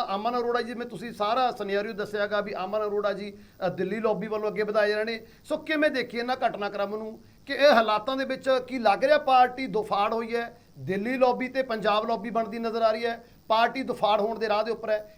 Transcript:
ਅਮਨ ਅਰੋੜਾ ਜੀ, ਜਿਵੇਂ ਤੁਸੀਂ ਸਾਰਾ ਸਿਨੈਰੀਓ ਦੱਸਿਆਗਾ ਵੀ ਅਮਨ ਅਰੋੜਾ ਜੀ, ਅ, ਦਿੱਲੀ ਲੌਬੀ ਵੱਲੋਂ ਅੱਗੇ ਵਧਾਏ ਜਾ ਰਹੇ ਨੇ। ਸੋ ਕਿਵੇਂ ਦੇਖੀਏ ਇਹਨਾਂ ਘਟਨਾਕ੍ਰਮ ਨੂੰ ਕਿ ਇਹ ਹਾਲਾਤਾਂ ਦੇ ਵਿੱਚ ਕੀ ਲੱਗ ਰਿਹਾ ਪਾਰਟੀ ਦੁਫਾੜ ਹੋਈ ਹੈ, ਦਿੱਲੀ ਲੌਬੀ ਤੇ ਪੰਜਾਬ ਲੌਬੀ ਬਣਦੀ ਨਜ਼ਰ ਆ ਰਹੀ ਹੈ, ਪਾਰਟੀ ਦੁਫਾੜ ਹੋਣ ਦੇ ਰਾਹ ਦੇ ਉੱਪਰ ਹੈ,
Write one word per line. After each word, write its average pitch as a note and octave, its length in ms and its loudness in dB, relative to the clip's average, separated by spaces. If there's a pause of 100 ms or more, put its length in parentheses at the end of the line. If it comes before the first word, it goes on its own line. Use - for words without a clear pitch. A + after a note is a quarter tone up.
(160)
ਅਮਨ A#3 240 0
ਅਰੋੜਾ A#3+ 220 0
ਜੀ, A3+ 60 -6
ਜਿਵੇਂ A#3 200 -8
ਤੁਸੀਂ G#3+ 240 -10
ਸਾਰਾ A#3 400 2
ਸਿਨੈਰੀਓ G#3 420 -2
ਦੱਸਿਆਗਾ G#3 480 -2
ਵੀ G3 120 -6 (120)
ਅਮਨ G3+ 140 -2
ਅਰੋੜਾ G#3 340 0
ਜੀ, G3+ 200 -10 (320)
ਅ, F3+ 40 0
ਦਿੱਲੀ F#3 300 -2
ਲੌਬੀ G#3+ 280 0
ਵੱਲੋਂ G#3+ 220 -2
ਅੱਗੇ G3+ 140 -2
ਵਧਾਏ G#3 260 2
ਜਾ G#3+ 60 2
ਰਹੇ G#3+ 100 0
ਨੇ। A3+ 140 -4 (240)
ਸੋ D4+ 140 -2
ਕਿਵੇਂ D4+ 320 2
ਦੇਖੀਏ A#3+ 320 -2
ਇਹਨਾਂ B3 140 -2 (120)
ਘਟਨਾਕ੍ਰਮ G3+ 420 -4
ਨੂੰ A3 300 -8 (260)
ਕਿ C#4 80 -6
ਇਹ C#4 200 6
ਹਾਲਾਤਾਂ A3 440 0
ਦੇ C4+ 80 -2
ਵਿੱਚ C4 240 -4 (180)
ਕੀ C4 120 -6
ਲੱਗ G3+ 240 4
ਰਿਹਾ C#4 140 6
ਪਾਰਟੀ B3+ 500 4
ਦੁਫਾੜ G#3 460 0
ਹੋਈ A3+ 220 -4
ਹੈ, A#3 220 -6 (220)
ਦਿੱਲੀ G3+ 380 -2
ਲੌਬੀ G3 300 2
ਤੇ C4 160 -2
ਪੰਜਾਬ G#3+ 440 2
ਲੌਬੀ A3+ 220 -2
ਬਣਦੀ A3+ 300 -2
ਨਜ਼ਰ A3+ 220 -2
ਆ A3 100 6
ਰਹੀ A#3 140 -2
ਹੈ, A#3 180 -4 (240)
ਪਾਰਟੀ A#3 360 4
ਦੁਫਾੜ G#3 380 2
ਹੋਣ G#3+ 180 -2
ਦੇ A3 100 0
ਰਾਹ G#3 140 2
ਦੇ A3+ 80 -2
ਉੱਪਰ A3 180 -6
ਹੈ, G#3+ 280 -4